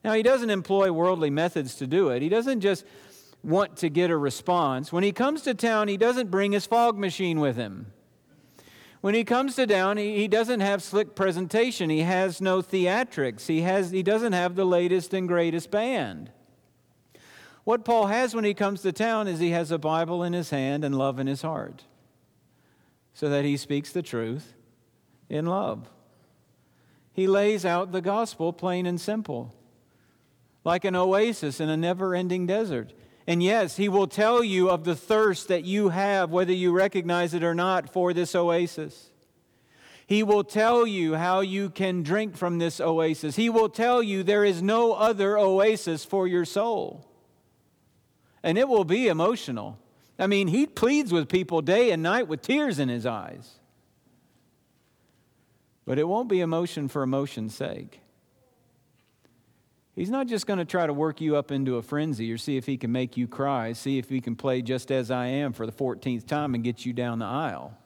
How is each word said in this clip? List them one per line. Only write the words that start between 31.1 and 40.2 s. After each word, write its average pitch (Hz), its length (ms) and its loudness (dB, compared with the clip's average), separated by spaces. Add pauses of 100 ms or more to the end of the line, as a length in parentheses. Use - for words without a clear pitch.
in 156 100 -2
a 156 80 0
never-ending 180 720 -2
desert. 185 460 -2 (320)
And 170 160 0
yes, 190 360 2
he 202 100 0
will 196 200 2
tell 233 360 2
you 185 260 2
of 170 140 2
the 165 120 0
thirst 214 520 2
that 175 160 0
you 196 260 0
have, 190 420 0
whether 180 200 2
you 180 220 2
recognize 175 600 0
it 170 100 -2
or 170 120 0
not, 175 320 0
for 180 260 0
this 175 220 -2
oasis. 170 760 -2 (920)
He 208 180 2